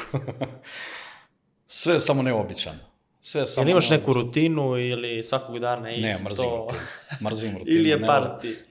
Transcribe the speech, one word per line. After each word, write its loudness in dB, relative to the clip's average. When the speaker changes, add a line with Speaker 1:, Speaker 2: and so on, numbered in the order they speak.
Speaker 1:
<laughs> -12
Sve 4
je 6
samo 4
neobičan. -2
Sve -4
je 0
samo 2
Speaker 2:
Jel 4
imaš 6
neku 4
Speaker 1:
neobičan. 2
Speaker 2:
rutinu 2
ili -2
svakog -4
dana -2
Speaker 1:
Ne, -8
Speaker 2:
isto? -2
Speaker 1:
mrzim -2
rutinu. -4
Mrzim -2
Speaker 2:
<laughs> -8
Speaker 1:
rutinu. 2
Speaker 2:
Ili 4
je 4
Speaker 1:
Ne 0
volim, 4
Speaker 2:
party? -8